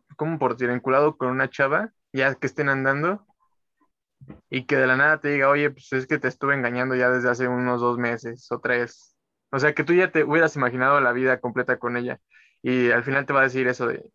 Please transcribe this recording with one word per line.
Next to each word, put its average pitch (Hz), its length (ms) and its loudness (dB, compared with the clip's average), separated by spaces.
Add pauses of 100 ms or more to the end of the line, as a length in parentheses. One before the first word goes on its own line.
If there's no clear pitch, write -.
(180)
¿cómo 156 220 -4
por 127 140 0
decir? 120 200 -2
Vinculado 135 420 2
con 127 140 -4
una 131 200 -2
chava, 156 440 -2 (180)
ya 135 240 0
que 143 120 -6
estén 143 220 -4
andando, 139 580 -2 (1200)
y 127 160 -6
que 143 120 0
de 131 100 4
la 127 80 4
nada 147 240 4
te 147 100 -4
diga, 139 200 2
"Oye, 147 220 2
pues - 220 -18
es 131 140 -2
que 151 100 0
te 131 100 -2
estuve 139 280 -2
engañando 127 400 -2
ya 123 140 2
desde 127 200 2
hace 123 180 0
unos 123 340 -2
dos 120 160 0
meses 117 540 -6
o 120 80 -4
tres". 120 560 -4 (360)
O 135 80 -2
sea, 147 140 2
que 156 100 -2
tú 151 100 2
ya 180 180 4
te 156 120 2
hubieras 151 320 2
imaginado 131 460 2
la 123 100 2
vida 127 280 0
completa 123 400 -2
con 120 180 -6
ella, 123 220 -6 (420)
y 127 300 2
al 120 120 2
final 135 220 -2
te 147 80 -2
va 135 80 4
a - 20 6
decir 127 240 0
eso 127 200 -2
de, - 280 -8